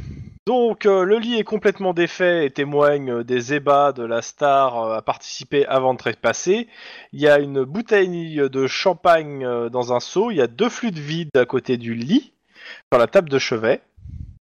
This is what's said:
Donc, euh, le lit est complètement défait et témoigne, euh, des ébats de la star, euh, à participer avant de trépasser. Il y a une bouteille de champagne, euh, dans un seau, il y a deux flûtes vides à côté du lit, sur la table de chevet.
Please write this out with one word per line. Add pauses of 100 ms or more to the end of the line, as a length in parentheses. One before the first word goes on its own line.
(480)
Donc,
euh,
le
lit
est
complètement
défait
et
témoigne,
euh,
des
ébats
de
la
star,
euh,
à
participer
avant
de
trépasser. (440)
Il
y
a
une
bouteille (120)
de
champagne,
euh,
dans
un
seau,
il
y
a
deux
flûtes
vides
à
côté
du
lit, (580)
sur
la
table
de
chevet. (640)